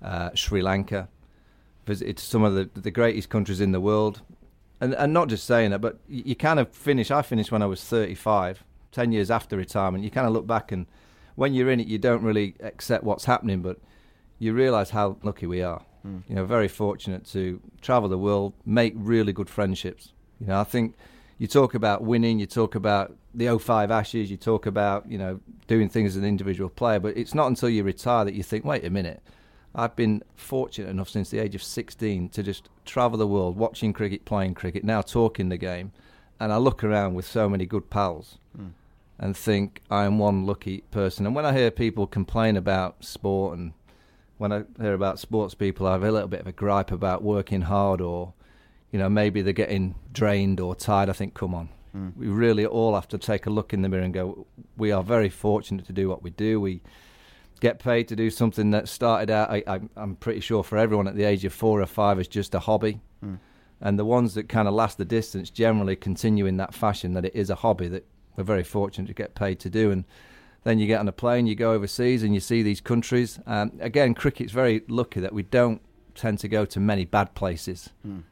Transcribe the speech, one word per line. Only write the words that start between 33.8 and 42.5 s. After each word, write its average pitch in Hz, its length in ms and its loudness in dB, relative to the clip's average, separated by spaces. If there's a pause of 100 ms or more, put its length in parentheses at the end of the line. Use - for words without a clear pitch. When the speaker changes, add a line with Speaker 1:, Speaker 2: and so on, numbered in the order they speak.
Speaker 1:
cricket, 98 320 -4
playing 95 300 -2
cricket, 92 320 -8
now 110 160 0
talking 110 480 0
the 90 80 -4
game, 90 340 -8 (480)
and 107 140 -2
I 107 40 2
look 127 260 2
around 101 320 2
with 92 120 -6
so 107 220 0
many 95 160 0
good 95 240 -4
pals 92 480 -4 (200)
Speaker 2:
Mm. 95 140 -14 (480)
Speaker 1:
and 98 160 -4
think 101 460 0 (100)
I 101 140 2
am 101 140 2
one 98 260 2
lucky 98 360 -4 (100)
person." 98 340 -2
And 117 100 0
when 151 100 0
I 143 80 2
hear 120 180 4
people 110 360 0
complain 110 480 0